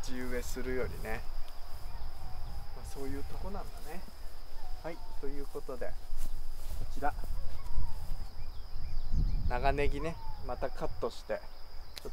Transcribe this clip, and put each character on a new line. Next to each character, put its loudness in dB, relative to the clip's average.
地 0
植 0
え -4
す -2
る -2
よ 0
り -4
ね。 -4
ま -10
あ、 -10
そ -2
う -4
い -2
う 0
と -2
こ -4
な -4
ん -6
だ -8
ね。 -2
は -6
い、 -8
と 0
い 2
う 0
こ -4
と -6
で、 2
こ 4
ち 0
ら。 2
長 2
ネ 2
ギ 0
ね、 -4
ま -4
た -4
カ -4
ッ 0
ト -2
し -10
て、 -6
ち -12
ょ -8
っ -8